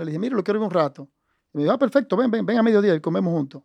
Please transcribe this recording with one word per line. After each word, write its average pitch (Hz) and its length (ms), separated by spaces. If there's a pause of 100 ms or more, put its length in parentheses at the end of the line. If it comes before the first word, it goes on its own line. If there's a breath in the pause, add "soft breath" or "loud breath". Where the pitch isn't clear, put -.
le 160 60
dije, 156 80
"Mira, 247 180
lo 180 80
quiero 202 160
ver 220 80
un 165 60
rato". 147 340 (440)
Y 156 60
me 143 60
dijo, 190 100
"Ah, 262 40
perfecto, 247 380
ven, 240 140
ven, 220 160
ven 220 120
a 226 40
mediodía 208 320
y 156 60
comemos 170 320
juntos". 143 320